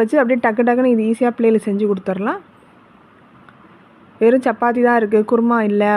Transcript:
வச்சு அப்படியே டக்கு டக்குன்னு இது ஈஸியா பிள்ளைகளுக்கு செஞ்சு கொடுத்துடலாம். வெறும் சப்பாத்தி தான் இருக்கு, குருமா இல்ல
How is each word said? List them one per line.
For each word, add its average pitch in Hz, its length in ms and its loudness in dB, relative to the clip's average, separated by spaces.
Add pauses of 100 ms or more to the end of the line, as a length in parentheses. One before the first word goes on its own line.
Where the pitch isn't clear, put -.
வச்சு 226 200 0
அப்படியே 247 240 0
டக்கு 233 240 0
டக்குன்னு 247 260 2
இது 220 160 0
ஈஸியா 240 280 -2
பிள்ளைகளுக்கு 220 300 0
செஞ்சு 202 220 -2
கொடுத்துடலாம். 196 500 -6 (1800)
வெறும் 247 260 2
சப்பாத்தி 240 420 -2
தான் 240 120 2
இருக்கு, 214 200 0 (120)
குருமா 233 260 0 (120)
இல்ல 208 140 0 (120)